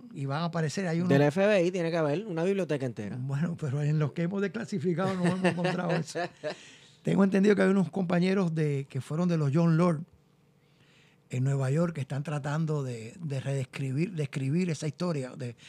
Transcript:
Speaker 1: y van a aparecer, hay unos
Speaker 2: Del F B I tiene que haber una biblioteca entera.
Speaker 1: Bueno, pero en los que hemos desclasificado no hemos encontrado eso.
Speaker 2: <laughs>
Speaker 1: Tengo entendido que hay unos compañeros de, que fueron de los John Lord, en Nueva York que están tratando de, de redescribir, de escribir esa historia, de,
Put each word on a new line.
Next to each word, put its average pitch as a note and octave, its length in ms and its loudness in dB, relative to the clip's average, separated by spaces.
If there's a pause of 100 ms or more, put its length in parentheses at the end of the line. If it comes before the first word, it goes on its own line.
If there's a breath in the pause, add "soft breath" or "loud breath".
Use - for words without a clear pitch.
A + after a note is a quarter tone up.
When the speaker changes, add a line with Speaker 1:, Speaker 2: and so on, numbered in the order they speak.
(120)
Speaker 1:
y C#3 140 -8
van C#3 160 -4
a E3+ 40 -2
aparecer, E3 440 -2
hay E3 100 0
unos F3+ 80 0
Speaker 2:
Del C#3 140 6
F D3+ 260 4
B G3+ 160 6
I F3+ 80 2
tiene F3 180 -2
que E3 60 -2
haber D#3+ 300 0
una E3 180 -4
biblioteca E3 420 0
entera. A2 320 -6
Speaker 1:
Bueno, C#3 400 -2
pero C#3+ 240 -2
en D3+ 160 2
los D3+ 140 0
que E3+ 120 -4
hemos G3 180 -2
desclasificado F#3+ 760 -2
no F3+ 100 0
hemos F#3 200 0
encontrado F3 460 0
eso. E3 280 -4
Speaker 2:
<laughs> - 840 -10
Speaker 1:
Tengo F3 220 2
entendido G3 320 4
que F#3+ 60 2
hay F#3+ 80 6
unos G3 200 2
compañeros F3+ 640 0
de, D3 360 -2
que C3+ 100 -6
fueron E3 300 -2
de E3+ 80 2
los C#3+ 160 2
John E3 240 6
Lord, E3 240 4 (1300 soft breath)
en B2+ 140 -2
Nueva C3+ 280 0
York E3+ 220 2
que C#3+ 80 -6
están C#3 220 -4
tratando D3 600 -2
de, A#2 360 -10
de C#3 200 -6
redescribir, C#3 760 -4
de D3+ 100 -4
escribir D3 460 -2
esa D#3 180 -4
historia, D3 480 -4
de, A#2+ 200 -10 (140 loud breath)